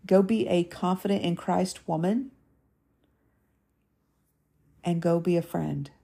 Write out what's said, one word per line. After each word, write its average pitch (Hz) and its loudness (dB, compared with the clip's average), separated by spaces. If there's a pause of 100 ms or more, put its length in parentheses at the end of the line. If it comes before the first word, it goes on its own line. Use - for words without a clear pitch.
Go 190 6
be 208 2
a 175 2
confident 190 -2
in 175 -2
Christ 185 -4
woman. 190 -2 (2500)
And 170 0
go 170 2
be 175 0
a 170 2
friend. 151 -6 (120)